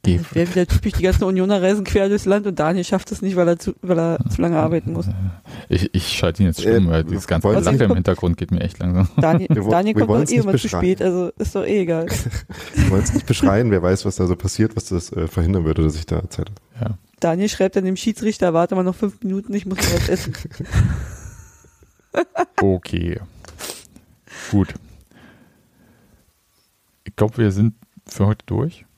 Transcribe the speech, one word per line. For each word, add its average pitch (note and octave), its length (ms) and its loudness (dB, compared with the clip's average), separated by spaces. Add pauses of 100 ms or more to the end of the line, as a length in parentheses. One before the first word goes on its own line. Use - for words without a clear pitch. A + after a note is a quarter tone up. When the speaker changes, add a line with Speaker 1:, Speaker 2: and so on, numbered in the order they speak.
Speaker 1:
Geh. F2 140 4
Speaker 2:
Das - 160 -4
wäre F3 160 0
wieder F3+ 160 2
typisch, - 280 2
die - 100 0
ganzen F#3 220 2
Unioner F#3+ 360 2
reisen G3 220 2
quer G3 260 2
durchs G3+ 160 0
Land G3+ 220 2
und F3+ 100 -4
Daniel F3 260 0
schafft - 280 -2
es - 100 -8
nicht, F#3+ 140 -2
weil F3 120 4
er E3+ 120 2
zu, - 240 -6
weil F3+ 160 2
er E3 180 0 (140)
zu - 100 0
lange E3 160 2
arbeiten D#3+ 360 0
muss. E3 120 -4 (640)
Speaker 1:
Ich, F2 240 0
ich F2+ 140 -2
schalte - 340 -2
ihn F#2+ 60 4
jetzt D#2+ 140 -2
stumm, G2+ 260 4
Speaker 3:
Äh, - 20 2
Speaker 1:
weil D#2+ 160 2
Speaker 3:
wir E2+ 60 -6
Speaker 1:
dieses G2 160 -4
ganze E2+ 200 0
Speaker 3:
wollen's E3 180 4
Speaker 1:
Lachen C3+ 120 4
Speaker 2:
nicht B2 100 4
Speaker 1:
im F#2+ 60 4
Hintergrund F2 420 2
geht F2 140 -8
mir F2+ 120 0
echt - 180 -6
langsam. F2+ 380 2
Speaker 2:
Daniel, E3 340 2
Speaker 3:
Wir A2 120 2
wo-, G#2 60 0
Speaker 2:
Daniel G3+ 260 2
Speaker 3:
wir G#3 40 4
Speaker 2:
kommt A3 100 2
doch G#3+ 60 4
Speaker 3:
wollen's - 160 2
Speaker 2:
eh A#3+ 60 2
Speaker 3:
nicht A3+ 60 2
Speaker 2:
immer F#3+ 140 0
zu - 60 0
Speaker 3:
beschreien. G3 220 -2
Speaker 2:
spät, F#3 180 2
also F3+ 340 0
ist - 160 -6
doch G3+ 100 -2
eh G3+ 180 0
egal. E3 260 -2 (360)
Speaker 3:
<laughs> - 300 -16
Wir - 160 4
wollen's G2 240 2
nicht - 140 -8
beschreien, A2 420 2
wer F#2 140 4
weiß, F#2+ 220 2
was G2 100 -2
da F#2+ 100 0
so F2+ 100 2
passiert, A2 400 -2
was G#2 100 -4
das, F2 260 -4
äh, E2 160 -4
verhindern F2 380 0
würde, D#2+ 180 2
dass D2+ 120 2
ich D#2+ 120 -8
da E2 240 -2
Zeit - 180 -8 (300)
hab. A2+ 100 -4
Speaker 1:
Ja. G2 80 -6 (220)
Speaker 2:
Daniel F3 300 0
schreibt F#3+ 260 0
dann F#3+ 100 0
dem F#3+ 100 0
Schiedsrichter, G3+ 600 -2
„Warte E3+ 180 2
mal F#3 100 0
noch F3+ 120 -2
fünf - 260 -6
Minuten, G3 320 -6
ich G3+ 140 -4
muss F#3 100 -6
noch - 160 0
was - 160 0
essen.“ - 300 -2
Speaker 3:
<laughs> - 40 -14 (2250)
Speaker 1:
Okay. F2 600 -2 (1300)
Gut. G2+ 240 0 (2250)
Ich G#2 100 -14
glaub, A2+ 220 0
wir G#2+ 140 4
sind G#2+ 240 2 (320)
für - 180 -2
heute G#2+ 220 0
durch. B2+ 380 -4 (120)